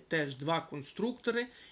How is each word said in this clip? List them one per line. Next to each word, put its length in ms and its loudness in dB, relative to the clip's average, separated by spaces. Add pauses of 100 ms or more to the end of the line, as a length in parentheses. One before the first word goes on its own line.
теж 280 2
два 240 2
конструктори, 840 -2 (260)